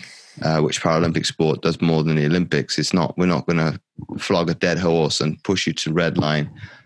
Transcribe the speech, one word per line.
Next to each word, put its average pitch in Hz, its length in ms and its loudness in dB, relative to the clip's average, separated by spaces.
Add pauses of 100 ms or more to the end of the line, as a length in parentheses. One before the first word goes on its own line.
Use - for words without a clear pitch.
(440)
uh, 80 180 0
which - 200 -2
Paralympic 80 440 0
sport 78 360 0
does 82 200 -2
more 82 220 4
than 78 140 2
the 73 80 2
Olympics. 78 520 0
It's - 160 -2
not, 87 240 0
we're 90 80 2
not 82 220 0
gonna 80 320 0 (400)
flog 85 300 0
a 82 40 0
dead 85 260 0
horse 82 400 2
and 78 240 -2
push 95 220 0
you 80 80 0
to 80 200 -4
red 82 240 0
line 76 320 0 (360)